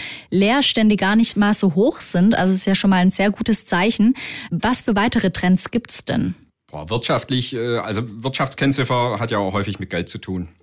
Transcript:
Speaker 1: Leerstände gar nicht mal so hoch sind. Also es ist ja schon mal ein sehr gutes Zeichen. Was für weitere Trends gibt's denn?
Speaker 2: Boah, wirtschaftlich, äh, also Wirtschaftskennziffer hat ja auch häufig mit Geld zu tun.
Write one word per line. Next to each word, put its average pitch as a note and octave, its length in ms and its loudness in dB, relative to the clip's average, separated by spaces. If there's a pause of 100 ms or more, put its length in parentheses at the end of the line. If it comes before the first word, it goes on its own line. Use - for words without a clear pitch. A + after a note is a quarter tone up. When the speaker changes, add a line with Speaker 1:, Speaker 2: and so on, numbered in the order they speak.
(300)
Speaker 1:
Leerstände G#3+ 680 2
gar G3 220 2
nicht A3+ 180 2
mal G#3 180 4
so F#3 220 2
hoch A#3 240 2
sind. G3 360 2
Also F#3+ 180 2
es F#3 60 0
ist - 80 -4
ja G3 80 2
schon G3 160 2
mal F#3 100 4
ein F#3 80 4
sehr G3 220 2
gutes A3 340 -2
Zeichen. G#3+ 480 2 (360)
Was G#3+ 300 0
für A3 160 0
weitere G3+ 360 2
Trends - 400 2
gibt's - 340 -4
denn? - 300 -2 (360)
Speaker 2:
Boah, D#2 180 -12
wirtschaftlich, B2 640 -2
äh, A#2+ 240 -2
also G#2+ 240 -4 (220)
Wirtschaftskennziffer C3 960 -2
hat A2+ 120 -6
ja G#2+ 60 0
auch G2 160 -2
häufig G2+ 260 -4
mit - 120 -12
Geld F2 180 -4
zu - 80 -8
tun. F2+ 320 -8 (140)